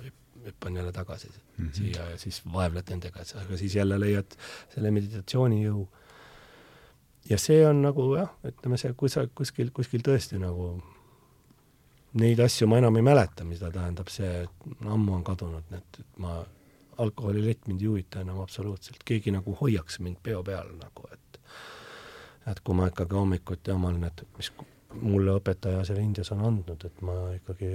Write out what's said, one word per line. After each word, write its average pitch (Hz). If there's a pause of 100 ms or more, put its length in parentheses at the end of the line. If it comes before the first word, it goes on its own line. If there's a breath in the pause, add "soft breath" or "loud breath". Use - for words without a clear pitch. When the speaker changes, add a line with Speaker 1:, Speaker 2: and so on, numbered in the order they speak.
Speaker 1:
hüp-, -
hüppan 92
jälle 90
tagasi 87 (300)
Speaker 2:
Mhm. 85
Speaker 1:
siia 85
ja 85
siis - (120)
vaevled 90
nendega, 87
et 85
sa, 104
aga 92
siis 95
jälle 98
leiad 101 (480 loud breath)
selle 107
meditatsiooni 107
jõu. 104 (1400 loud breath)
Ja 104
see 156
on 147
nagu 139
jah, 175 (140)
ütleme 123
see, 123
kui 135
sa 131
kuskil, 123
kuskil 123
tõesti 131
nagu 90 (1300 loud breath)
neid 117
asju 120
ma 113
enam 113
ei 113
mäleta, 127
mida 85
tähendab 90
see, 90
et -
ammu 104
on 90
kadunud 82
need, -
et -
ma, 87 (580 soft breath)
alkoholilett 107
mind 95
ei 107
huvita 98
enam 92
absoluutselt. -
Keegi 110
nagu 95
hoiaks 110
mind 90
peo 104
peal 87
nagu, -
et, - (1080 loud breath)
et 95
kui -
ma 92
ikkagi 90
hommikuti 95
omal 90
need, 85
mis - (380)
mulle 98
õpetaja 95
seal 101
Indias 104
on 101
andnud, 101
et -
ma 90 (140)
ikkagi 92